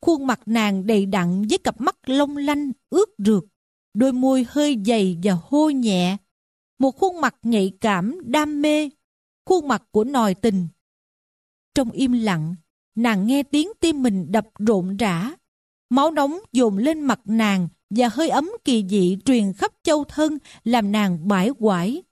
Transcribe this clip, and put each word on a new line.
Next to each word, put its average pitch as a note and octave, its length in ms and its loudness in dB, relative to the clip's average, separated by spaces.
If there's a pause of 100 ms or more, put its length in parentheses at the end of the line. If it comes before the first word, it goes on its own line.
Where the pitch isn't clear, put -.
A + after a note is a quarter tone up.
Khuôn D4 260 0
mặt B3 200 -2
nàng G#3 400 0
đầy G3+ 200 2
đặn F#3 420 0
với F4+ 100 0
cặp - 220 -4
mắt D#4 160 -2 (100)
long C#4+ 300 0
lanh, C#4+ 360 -2 (180)
ướt G4 180 2 (100)
rượt, G3+ 260 2 (500)
đôi C4 180 2
môi B3+ 360 2
hơi D4 380 -2
dày G3 360 0
và G3 100 2 (100)
hôi D4+ 320 0
nhẹ. F#3+ 420 0 (640)
Một C4 180 2
khuôn F4+ 240 -2
mặt C4 220 -2
nhạy G#3 380 0
cảm, G#3 440 -2
đam D4+ 380 -2
mê, D4+ 280 0 (560)
khuôn E4+ 220 0
mặt A3+ 220 0
của G#3+ 140 2
nòi A#3 300 0
tình. F#3+ 340 0 (1040)
Trong B3+ 160 0
im C4 220 -2
lặng, F#3 420 -2 (400)
nàng G#3+ 320 0
nghe C#4 160 2
tiếng D4+ 260 0 (120)
tim D#4+ 220 0
mình F#3 300 0
đập G#3+ 160 0 (100)
rộn G3 380 0
rã. G3+ 380 -2 (560)
Máu C#4 200 2
nóng D4 280 -2 (140)
dồn A3 260 2
lên D4+ 220 0
mặt C4+ 240 -2
nàng G3+ 440 0 (220)
và A#3+ 180 2
hơi A#3+ 200 -2
ấm C#4 220 0 (140)
kỳ A3+ 240 0
dị F#3+ 360 0
truyền A3+ 280 2
khắp G4 200 -4 (100)
châu D4+ 220 0
thân D4+ 340 -2 (260)
làm A3+ 280 0
nàng F#3 360 0
bải G3+ 300 2
quải. G#3+ 540 0